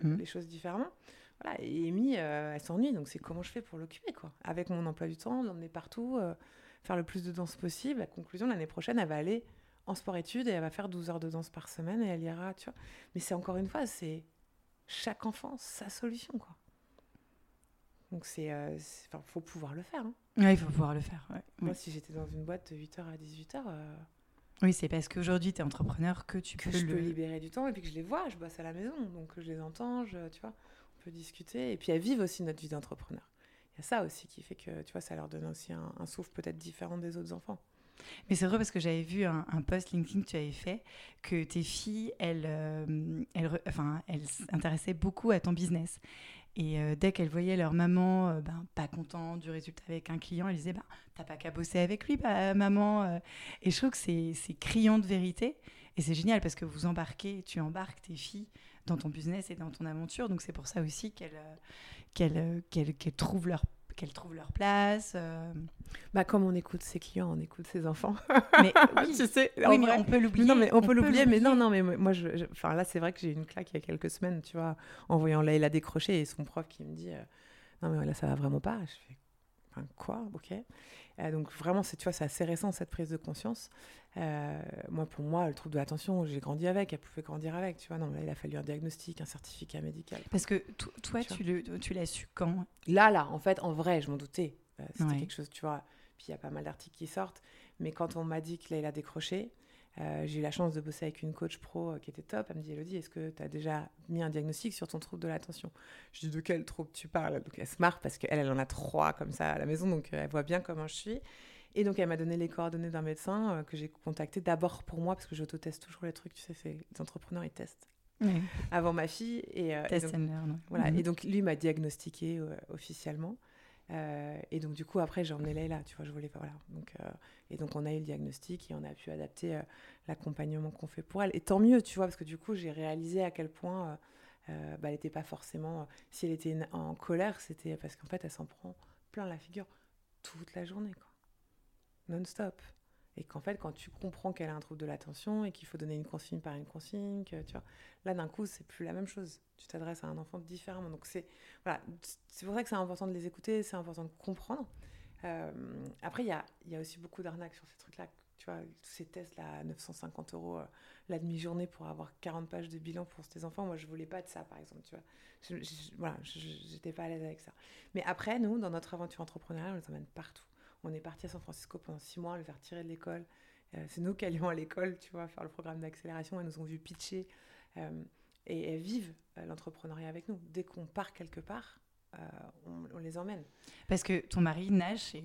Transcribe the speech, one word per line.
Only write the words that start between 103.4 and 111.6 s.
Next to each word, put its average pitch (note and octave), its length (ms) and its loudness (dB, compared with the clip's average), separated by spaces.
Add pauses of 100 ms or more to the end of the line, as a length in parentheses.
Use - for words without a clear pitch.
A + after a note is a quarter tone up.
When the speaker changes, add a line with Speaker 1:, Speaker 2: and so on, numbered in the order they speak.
Speaker 2:
déjà D3+ 420 -4 (180)
mis E3 140 0
un D#3+ 80 0
diagnostic D#3 420 -2
sur - 160 -8
ton D#3+ 100 -8
trouble E3+ 240 -10
de E3+ 60 -2
l'attention ? » D#3+ 420 -6 (420)
Je - 80 -16
dis, « D#3+ 100 -2
De D#3 100 -2
quel D#3+ 240 0
trouble - 280 -10
tu - 160 -14
parles ? » D#3 360 0
Donc, - 140 -12
elle - 80 -6
se - 120 -12
marre F3 220 6
parce C#3 160 -6
qu'elle, - 220 0
elle C#3 120 2
en C3 80 4
a C3+ 60 2
trois C#3+ 480 2
comme - 200 -6
ça D#2 200 2
à D2 60 2
la C#3+ 80 0
maison. D#3+ 220 0
Donc, D#3+ 260 0
euh, D3 100 0
elle C#3+ 60 -4
voit D3 140 2
bien F3 160 2
comment D#3 260 -6
je D3+ 80 -10
suis. A#3 260 -6 (540)